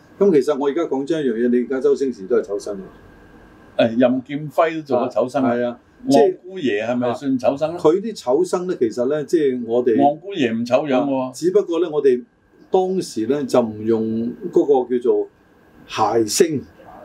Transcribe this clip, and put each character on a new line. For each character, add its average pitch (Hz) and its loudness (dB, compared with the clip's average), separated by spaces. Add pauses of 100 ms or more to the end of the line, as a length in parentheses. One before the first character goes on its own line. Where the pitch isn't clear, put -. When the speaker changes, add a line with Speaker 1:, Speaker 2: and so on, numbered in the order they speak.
(200)
Speaker 1:
咁 202 4
其 147 6
實 139 0
我 139 -2
而 139 0
家 160 -2
講 139 -4
真 156 -2
一 139 -2
樣 113 0
嘢， 120 0
你 123 2
而 113 -8
家 131 -4
周 139 2
星 131 -2
馳 98 -14
都 117 2
係 104 2
丑 101 -6
生 101 -8
嘅。 - -6
Speaker 2:
誒， 113 -2
任 127 2
劍 147 -8
輝 165 0
都 160 -6
做 139 -2
過 123 -2
丑 - 0
生 135 -2
啊。 127 0
Speaker 1:
啊， 120 0
係 120 -2
啊， 120 -8 (300)
即 139 4
係 139 6 (100)
Speaker 2:
昂 - -12
姑 190 -14
爺 110 -2
係 123 -2
咪 123 -2
算 135 -2
丑 123 0
生 156 -4
呢？ 175 -10
Speaker 1:
佢 170 4
啲 214 -8
丑 143 0
生 180 -2
呢， 180 -4
其 113 0
實 120 -4
呢， 151 -2
即 175 0
係 127 0
我 120 0
哋 120 4
Speaker 2:
昂 147 2
姑 202 -14
爺 139 0
唔 117 -4
醜 131 2
樣 135 2
喎。 135 -2
Speaker 1:
啊， 127 -4
只 165 0
不 196 4
過 170 -2
呢， 170 0
我 147 0
哋 123 4 (480)
當 185 0
時 110 -6
呢， 139 -2
就 123 2
唔 107 -4
用 110 2 (480)
嗰 165 4 (220)
個 123 0
叫 120 -2
做 104 0 (600)
諧 110 0
星 151 2 (420)